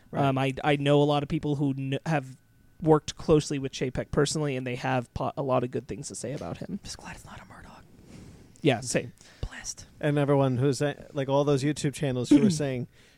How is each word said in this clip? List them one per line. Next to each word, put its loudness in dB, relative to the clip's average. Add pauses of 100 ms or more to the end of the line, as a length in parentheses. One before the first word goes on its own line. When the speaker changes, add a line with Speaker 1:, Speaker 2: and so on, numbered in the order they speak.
(120)
Speaker 1:
Right. 0
Speaker 2:
Um, 2
I, 0 (100)
I 2
know 4
a 6
lot 2
of -10
people -2
who 0
kn-, -4
have -2 (560)
worked 4
closely 2
with -8
Chapek -6
personally, 0
and -4
they -4
have -2
po-, -6
a -4
lot 0
of -6
good -6
things -8
to -12
say -8
about -8
him. -8
Speaker 3:
Just -14
glad -14
it's -20
not -16
a -20
Murdoch. -20 (800)
Speaker 2:
Yeah, 2
same. -4 (300)
Speaker 3:
Blessed. -12 (140)
Speaker 1:
And 0
everyone 4
who's, 2
uh, 0 (200)
like, -4
all 4
those 2
YouTube -2
channels -2
who 8
are 6
Speaker 2:
<clears throat> -
Speaker 1:
saying, -2 (300)